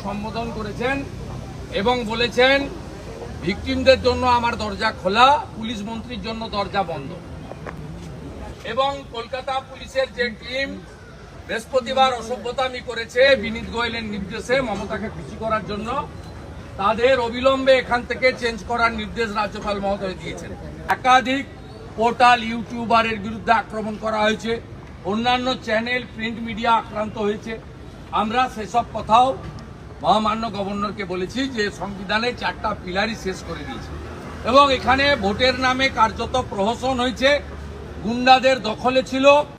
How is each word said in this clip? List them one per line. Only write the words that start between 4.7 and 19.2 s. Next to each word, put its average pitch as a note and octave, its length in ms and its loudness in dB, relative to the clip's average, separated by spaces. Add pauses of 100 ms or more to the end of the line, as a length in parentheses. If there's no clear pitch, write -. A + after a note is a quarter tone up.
খোলা, A#3+ 540 6 (100)
পুলিশ A3 260 -6
মন্ত্রীর A3+ 400 -8
জন্য A3+ 280 -6
দরজা G3 340 -2
বন্ধ।" D#3+ 300 -6 (1500)
এবং C4+ 440 0
কলকাতা B3+ 480 -6
পুলিশের C4 560 -4
যে A#3+ 140 -2
টিম C4+ 500 -6 (680)
বৃহস্পতিবার C4 640 0
অসভ্যতামি B3 680 -4
করেছে B3 560 4
বিনীত A3 360 -2
গোয়েলের A3+ 320 -4
নির্দেশে G#3+ 580 -2
মমতাকে G#3 480 -4
খুশি - 300 -12
করার G#3+ 280 -2
জন্য, A#3 400 -4 (680)
তাদের A3+ 420 4
অবিলম্বে C4 540 4
এখান B3 320 2
থেকে B3+ 340 2
চেঞ্জ A#3 280 -2
করার A#3 260 2
নির্দেশ G#3+ 400 -4